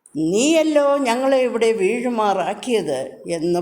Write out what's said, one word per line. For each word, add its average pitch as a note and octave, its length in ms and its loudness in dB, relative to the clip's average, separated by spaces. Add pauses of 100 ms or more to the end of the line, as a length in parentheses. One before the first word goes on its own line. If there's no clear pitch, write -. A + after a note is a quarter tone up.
(160)
നീയല്ലോ C#4+ 840 2
ഞങ്ങളെ C4 440 0
ഇവിടെ A#3 300 0
വീഴുമാറാക്കിയത്" G#3 1300 -2 (280)
എന്ന് F3 340 -2